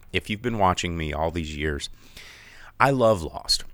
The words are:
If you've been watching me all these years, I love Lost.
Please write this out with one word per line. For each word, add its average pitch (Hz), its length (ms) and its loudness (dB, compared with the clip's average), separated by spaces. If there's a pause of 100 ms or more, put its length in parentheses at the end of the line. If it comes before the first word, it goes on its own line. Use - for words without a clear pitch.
(140)
If - 160 -4
you've 104 120 -6
been 117 160 -2
watching 90 380 2
me 78 160 -4
all 78 180 -2
these 80 240 -6
years, 73 360 -4 (880)
I 131 120 6
love 113 320 4
Lost. - 520 -2